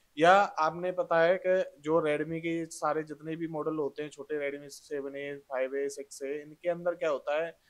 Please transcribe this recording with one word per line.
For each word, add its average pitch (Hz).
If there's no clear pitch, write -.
या 165
आपने 175
पता 170
है 180
कि 185
जो 151
Redmi 156
के 165
सारे 156
जितने 156
भी 165
model 156
होते 147
हैं, 151
छोटे 147
Redmi 143
seven 139
A, 143
five 131
ए, 139
सिक्स 139
ए, 135
इनके 151
अंदर 175
क्या 170
होता 147
है, 165